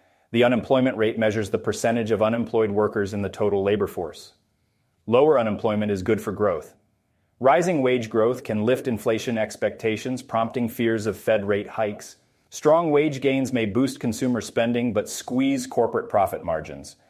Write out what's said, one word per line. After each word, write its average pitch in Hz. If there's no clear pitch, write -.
The 117
unemployment 127
rate 110
measures 110
the 110
percentage 113
of 104
unemployed 110
workers 104
in 104
the 95
total 101
labor 101
force. -
Lower 135
unemployment 107
is 95
good 107
for 107
growth. 92
Rising 160
wage 127
growth 117
can 107
lift 117
inflation 113
expectations, 110
prompting 117
fears 113
of 101
Fed 110
rate 101
hikes. 107
Strong 160
wage 147
gains 135
may 120
boost 120
consumer 120
spending 120
but 104
squeeze 131
corporate 117
profit 87
margins. 78